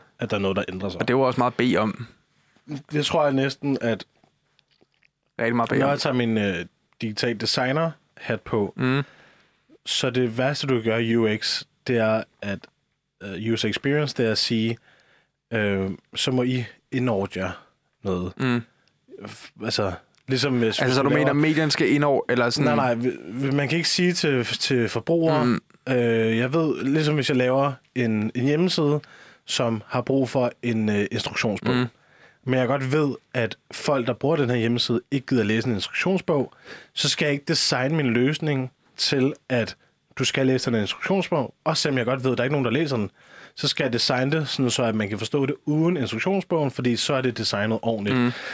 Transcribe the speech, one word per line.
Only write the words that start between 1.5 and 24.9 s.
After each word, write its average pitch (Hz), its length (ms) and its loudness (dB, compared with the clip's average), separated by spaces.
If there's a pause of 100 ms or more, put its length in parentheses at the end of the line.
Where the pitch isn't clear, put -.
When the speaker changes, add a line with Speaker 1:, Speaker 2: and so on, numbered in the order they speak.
Speaker 2:
at - 40 -12
bede 123 200 2
om. 110 300 -2 (840)
Speaker 1:
Det 147 140 -2
tror 160 180 2
jeg 143 80 4
næsten, 135 480 0
at 113 240 -2 (1300)
Speaker 2:
Rigtig 117 180 0
meget 117 100 2
at - 40 -4
bede 135 100 2
Speaker 1:
når 135 60 2
Speaker 2:
om. 139 40 2
Speaker 1:
jeg 143 100 0
tager 139 140 0
min, 113 240 2
øh, 92 260 0 (360)
digital 110 400 -2
designer-hat 131 1000 -4
på, 104 360 -2
Speaker 2:
Mm. 131 260 0 (840)
Speaker 1:
så - 240 -2
det 120 280 0
værste, 143 280 -2
du 135 80 2
kan 113 100 0
gøre 113 200 2
i 113 120 2
U 110 200 2
X, - 260 -4 (240)
det 123 100 0
er 110 260 2 (200)
at, 101 160 -6 (640)
øh, 101 300 -4
user 110 160 0
experience, 143 480 -2
det 120 100 0
er 113 60 2
at 104 60 -2
sige, 113 400 0 (720)
øh, 101 380 0 (240)
"Så - 160 -2
må 127 120 2
I 127 220 -2 (280)
indordne 104 500 -2
jer 95 80 -4 (520)
noget." 90 340 -4
Speaker 2:
Mm. 120 260 -2 (640)
Speaker 1:
F-, - 400 -14
altså, 107 280 -2 (360)
ligesom... 131 300 0
Hvis, 117 80 4
Speaker 2:
Altså, 113 180 0
Speaker 1:
hvis 127 100 2
Speaker 2:
så 135 80 4
Speaker 1:
du 139 60 2
Speaker 2:
du - 20 2
mener, 147 140 4
Speaker 1:
laver 143 60 4
Speaker 2:
at 143 60 2
medierne 151 340 2
skal 139 220 2
ind 143 120 4
over, 139 240 4
eller 120 220 2
sådan? 147 260 2
Speaker 1:
Nej, 127 180 2
nej, - 0 -
vi, 120 160 0 (180)
vi, 131 220 -4
man 143 180 2
kan 147 80 0
ikke 165 120 0
sige 180 240 2
til, 139 320 2
til 120 440 0
forbrugere, 160 580 2